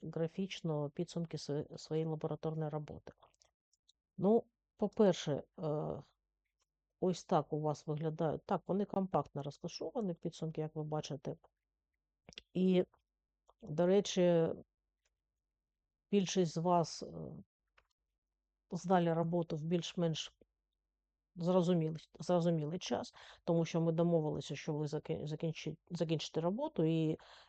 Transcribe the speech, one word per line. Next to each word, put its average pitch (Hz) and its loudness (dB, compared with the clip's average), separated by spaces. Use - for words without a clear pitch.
графічно 160 -4
підсумки 170 -6
сво-, - -6
своєї 160 -2
лабораторної 156 -4
роботи. - -8
Ну, 202 2
по-перше, 190 2
е, 156 -4
ось 175 0
так 156 2
у 151 -2
вас 151 -2
виглядають. 160 -2
Так, 175 0
вони 196 0
компактно 165 -2
розташовані, 175 -6
підсумки, 160 -6
як 156 -6
ви 156 -4
бачите. 151 -6
І, 185 4
до 175 0
речі, 175 4
більшість 185 2
з - -14
вас, 170 2
е, - -12
здали 175 2
роботу 170 0
в 147 -6
більш-менш 165 -2
зрозумілий, 170 2
зрозумілий 165 2
час, - -4
тому 170 2
що 165 0
ми 165 4
домовилися, 156 2
що - -4
ви 151 -2
заки-, - -4
закінчи-, 156 -4
закінчите 160 -2
роботу, 208 0
і 160 2